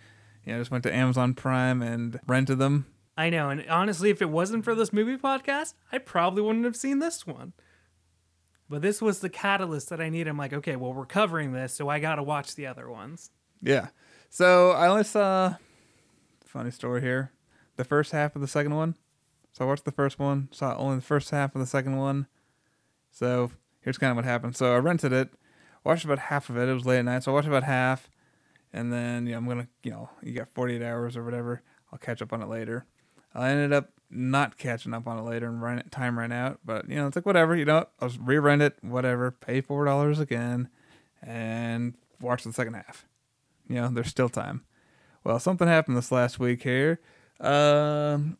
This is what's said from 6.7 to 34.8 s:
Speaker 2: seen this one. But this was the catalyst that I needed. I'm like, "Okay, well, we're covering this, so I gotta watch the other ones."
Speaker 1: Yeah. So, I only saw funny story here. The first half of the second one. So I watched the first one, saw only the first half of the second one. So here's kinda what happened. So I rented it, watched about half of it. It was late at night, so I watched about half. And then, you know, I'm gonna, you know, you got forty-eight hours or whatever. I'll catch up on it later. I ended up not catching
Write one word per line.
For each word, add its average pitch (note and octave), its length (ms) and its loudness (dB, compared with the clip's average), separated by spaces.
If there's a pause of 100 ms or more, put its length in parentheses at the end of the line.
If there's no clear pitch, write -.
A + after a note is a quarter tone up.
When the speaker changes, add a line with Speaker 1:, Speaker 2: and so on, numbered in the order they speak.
Speaker 2:
seen C#4 240 -2
this E4 260 -4
one. C3 280 -12 (1160)
But D3 140 -6
this G3+ 180 0
was G3+ 180 2
the F#3+ 100 -6
catalyst F#3+ 600 -2
that E3 100 -6
I D#3+ 100 -4
needed. D#3+ 200 -4
I'm D3 80 -4
like, C#3 160 -6
"Okay, C#3+ 220 -4
well, B2+ 180 -6
we're C3 140 -8
covering E3 440 0
this, B2+ 220 -6
so C#3+ 160 -4
I D3 100 0
gotta D3+ 240 -2
watch C#3+ 320 -4
the C#3 120 -12
other B2 220 -14
ones." A#2 420 -16 (300)
Speaker 1:
Yeah. B2+ 260 2 (420)
So, F3+ 420 8
I E3+ 160 6
only G3+ 160 6
saw F#3+ 520 2 (960)
funny A#2+ 200 -6
story B2 280 -4
here. C3 320 -2 (460)
The B2+ 80 -4
first D3 260 2
half D3 240 -2
of C#3+ 60 -8
the C#3 60 -4
second D3 280 0
one. D#3+ 200 0 (580)
So - 100 -6
I B2+ 60 2
watched C#3 160 -2
the C#3+ 60 -2
first C#3 280 0
one, C#3 320 0
saw C3 240 -4
only C3+ 220 -2
the B2+ 40 -4
first C#3+ 280 -2
half C#3 260 -2
of C3+ 60 -2
the B2+ 40 -2
second C3+ 300 -2
one. C3+ 320 -2 (800)
So B2 420 0 (280)
here's C3 180 -4
kinda B2+ 180 0
what A#2 100 0
happened. B2 320 -2
So B2 180 4
I B2 40 6
rented D3+ 340 2
it, C3 160 2 (560)
watched E3 180 2
about C#3+ 160 0
half C#3+ 300 -4
of A#2+ 80 -4
it. B2 100 2
It C3 60 0
was B2+ 120 -4
late B2+ 140 4
at A#2+ 60 0
night, B2 180 -2
so C3+ 80 -2
I C3+ 40 4
watched D3 120 2
about C#3+ 160 2
half. C3 460 0 (640)
And A#2 180 -4
then, A#2+ 360 -4
you A#2+ 40 -4
know, A#2 60 -6
I'm A#2+ 100 -6
gonna, A#2+ 220 -6 (140)
you A#2+ 80 -8
know, A2 180 -12 (120)
you A#2+ 120 -10
got A#2 160 -8
forty-eight B2 340 -2
hours A#2+ 320 -4
or A#2 80 -8
whatever. A#2+ 380 -6 (320)
I'll - 60 -16
catch A#2 220 -8
up A2+ 120 -8
on A2+ 80 -6
it G#2 80 -10
later. A2+ 360 -8 (480)
I B2+ 180 -2
ended C#3+ 200 2
up C#3+ 200 2 (180)
not B2+ 480 -2
catching A#2 360 -6